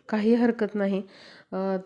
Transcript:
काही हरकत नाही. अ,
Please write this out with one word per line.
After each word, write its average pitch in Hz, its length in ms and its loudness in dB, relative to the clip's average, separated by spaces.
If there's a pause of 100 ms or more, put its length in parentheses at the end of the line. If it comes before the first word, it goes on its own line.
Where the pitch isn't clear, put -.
काही 220 260 2
हरकत 226 400 0
नाही. 196 280 -2 (500)
अ, 190 340 -2